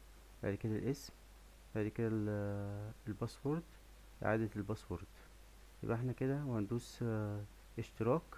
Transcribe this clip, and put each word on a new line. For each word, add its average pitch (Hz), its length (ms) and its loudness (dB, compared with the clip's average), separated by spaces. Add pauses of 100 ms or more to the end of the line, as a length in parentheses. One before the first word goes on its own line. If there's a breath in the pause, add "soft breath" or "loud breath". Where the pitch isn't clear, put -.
(420)
بعد 101 120 4
كده 110 220 2
الاسم، - 360 0 (600)
بعد 107 140 4
كده 113 200 2
ال-، 110 200 4
آه، 101 640 0 (160)
الباسورد، 135 540 0 (600)
اعادة 110 340 6
الباسورد. 98 500 -2 (760)
يبقى 113 140 2
احنا 123 160 2
كده 139 320 2
وهندوس، 117 580 0
آه، 107 400 2 (360)
اشتراك. 117 440 4 (160)